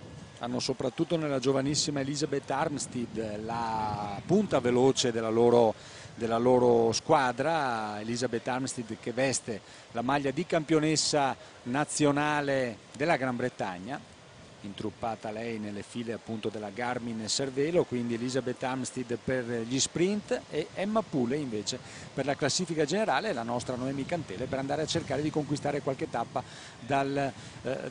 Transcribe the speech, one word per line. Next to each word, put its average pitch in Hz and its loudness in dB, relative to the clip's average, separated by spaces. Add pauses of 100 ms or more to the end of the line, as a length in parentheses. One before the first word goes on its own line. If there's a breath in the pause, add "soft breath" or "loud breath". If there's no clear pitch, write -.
(400)
Hanno 123 -4
soprattutto 135 -2
nella 147 0
giovanissima 139 0
Elizabeth 143 -2
Armstead 113 -4
la 110 -2
punta 185 4
veloce 123 4
della 113 0
loro, 117 8 (420 loud breath)
della 113 0
loro 120 6
squadra. 127 2
Elizabeth 117 -2
Armstead 123 -4
che 120 -6
veste 123 0 (340 loud breath)
la 117 -4
maglia 135 2
di 160 -2
campionessa 151 2 (300 loud breath)
nazionale 143 2 (180)
della 160 2
Gran 123 0
Bretagna, 117 -4 (640)
intruppata 107 -6
lei 113 -6
nelle 104 -6
file 117 -6
appunto 107 -4
della 107 -6
Garmin 117 -4
Cervelo, 143 0
quindi 120 -2
Elizabeth 123 -2
Armstead 127 -4
per 120 -2
gli 127 0
sprint 208 0 (120)
e 156 -2
Emma 214 0
Pooley 135 0
invece 113 -4 (340 loud breath)
per 139 -2
la 143 2
classifica 156 0
generale, 170 0
la 117 -2
nostra 120 -2
Noemi 131 -2
Cantele 131 -4
per 131 -2
andare 143 -2
a 147 -2
cercare 147 -2
di 156 0
conquistare 143 0
qualche 139 -4
tappa 120 -2 (360 loud breath)
dal, 139 0 (460 loud breath)
eh, 135 -2 (120)